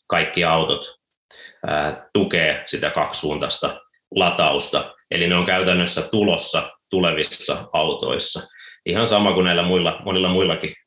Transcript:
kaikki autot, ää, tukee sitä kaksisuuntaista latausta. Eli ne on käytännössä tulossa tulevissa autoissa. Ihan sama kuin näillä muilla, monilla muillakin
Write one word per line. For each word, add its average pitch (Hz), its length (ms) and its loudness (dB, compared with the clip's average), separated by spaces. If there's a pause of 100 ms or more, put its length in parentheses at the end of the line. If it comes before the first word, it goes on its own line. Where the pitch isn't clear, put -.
kaikki 85 360 0
autot, 80 520 0 (720)
ää, 76 460 -4
tukee 82 540 0
sitä 73 220 -2
kaksisuuntaista 73 920 -4 (340)
latausta. 78 800 2 (160)
Eli 85 160 0
ne 90 80 2
on 87 100 2
käytännössä 90 560 2
tulossa 87 680 0 (200)
tulevissa 80 840 -2
autoissa. 76 640 -2 (460)
Ihan 110 220 0
sama 104 260 4
kuin 92 120 4
näillä 87 180 2
muilla, 87 420 0
monilla 92 240 0
muillakin 90 440 0 (140)